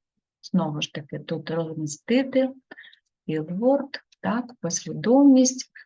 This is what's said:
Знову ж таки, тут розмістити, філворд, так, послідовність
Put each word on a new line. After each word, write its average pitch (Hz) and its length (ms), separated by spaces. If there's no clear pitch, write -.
Знову 156 400
ж - 120
таки, 151 260
тут 156 320
розмістити, 220 1000
філворд, 185 720
так, 226 240
послідовність 254 1120